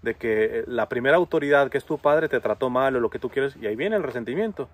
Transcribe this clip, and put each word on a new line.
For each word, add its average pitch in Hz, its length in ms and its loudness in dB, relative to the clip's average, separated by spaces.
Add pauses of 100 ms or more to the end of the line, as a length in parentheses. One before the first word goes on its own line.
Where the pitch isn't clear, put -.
de 117 140 -4
que, 110 280 0
eh, 110 240 -2
la 117 220 -2
primera 127 260 2
autoridad 143 540 4
que 143 80 -4
es - 80 -4
tu 156 140 -4
padre 151 280 2
te 123 140 0
trató 120 280 -2
mal 131 260 2
o 123 40 2
lo 113 120 0
que - 80 -8
tú 123 100 -6
quieres, 135 260 -2
y 113 120 -6
ahí 104 80 -2
viene 185 200 -2
el 190 80 0
resentimiento. 131 720 -4